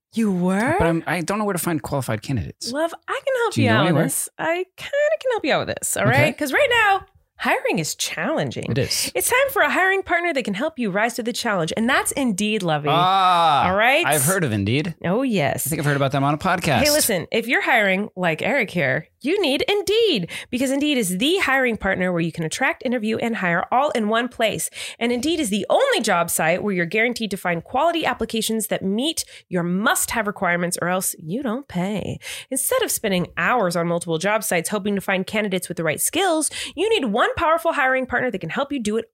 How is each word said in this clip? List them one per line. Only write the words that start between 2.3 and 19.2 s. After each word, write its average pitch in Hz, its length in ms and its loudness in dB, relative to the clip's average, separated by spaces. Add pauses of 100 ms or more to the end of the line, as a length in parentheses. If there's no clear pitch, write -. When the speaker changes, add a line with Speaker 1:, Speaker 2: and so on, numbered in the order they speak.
Speaker 1:
Love, 320 220 -2 (140)
I 494 180 -4
can 539 160 0
help 440 120 0
Speaker 2:
Do - 80 2
you 262 60 4
Speaker 1:
you 226 60 4
Speaker 2:
know 220 60 6
Speaker 1:
out - 40 4
with 185 60 4
Speaker 2:
anywhere? 156 160 4
Speaker 1:
this. - 320 -4
I 349 280 -2 (120)
kinda - 140 -12 (300)
can 523 100 0
help 427 140 -2
you 247 80 2
out 147 140 0
with - 100 -4
this, - 200 -4
all 202 100 2
Speaker 2:
Okay. 269 160 6
Speaker 1:
right? 302 140 0
'Cause 285 160 -2
right 539 160 4
now, 403 360 2 (320)
hiring 330 420 0
is 151 160 -4
challenging. 175 760 -4
Speaker 2:
It 113 60 0
is. - 380 -2
Speaker 1:
It's - 140 0
time 523 220 2
for 392 120 2
a 294 60 4
hiring 381 340 2
partner 349 300 0
that 262 120 -2
can 208 80 -2
help 294 260 -2
you 220 120 -2
rise 220 240 0
to 240 80 -4
the 226 100 -4
challenge. 185 420 -2
And 226 140 0
that's 359 240 0
Indeed, 214 500 0
Lovey. 147 260 0
Speaker 2:
Ah, 175 800 4
Speaker 1:
All 185 60 2
right? 262 300 4
Speaker 2:
I've 143 180 2
heard 185 200 2
of 123 80 0
Indeed. 117 520 0
Speaker 1:
Oh, 202 200 0
yes. 180 420 0
Speaker 2:
I - 40 -2
think 156 100 -2
I've 147 60 -4
heard 143 120 2
about 135 140 2
them 135 120 0
on 143 100 2
a 151 40 0
podcast. 170 460 2
Speaker 1:
Hey, 294 80 4
listen, 247 400 0
if 220 160 -2
you're 339 160 0
hiring 208 520 2
like 170 260 -2
Eric 226 280 -2
here, 143 380 -2 (160)